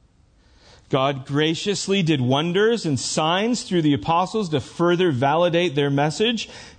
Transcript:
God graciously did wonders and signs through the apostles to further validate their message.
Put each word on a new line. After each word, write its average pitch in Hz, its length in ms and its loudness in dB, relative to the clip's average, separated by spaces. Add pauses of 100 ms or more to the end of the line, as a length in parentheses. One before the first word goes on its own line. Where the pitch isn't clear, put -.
(880)
God 135 380 0
graciously 165 760 -2
did 156 180 2
wonders 175 680 0
and 135 120 0
signs 185 600 0
through 175 220 0
the 147 100 4
apostles 180 560 -2
to 151 100 -2
further 175 520 0
validate 156 640 2
their 143 160 0
message. 156 580 0 (300)